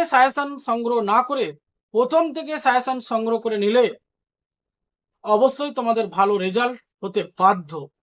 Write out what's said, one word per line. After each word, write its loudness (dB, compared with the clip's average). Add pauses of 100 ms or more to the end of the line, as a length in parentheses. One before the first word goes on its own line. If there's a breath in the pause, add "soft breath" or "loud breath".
(120)
সাজেশন 4 (180)
সংগ্রহ -2 (140)
না 4 (100)
করে -2 (480)
প্রথম 2 (120)
থেকে -8 (120)
সাজেশন 2 (140)
সংগ্রহ -2
করে -4
নিলে 4 (1500)
অবশ্যই 2
তোমাদের 0 (120)
ভালো 4 (120)
রেজাল্ট -2 (240)
হতে -4 (200)
বাধ্য। 2 (320)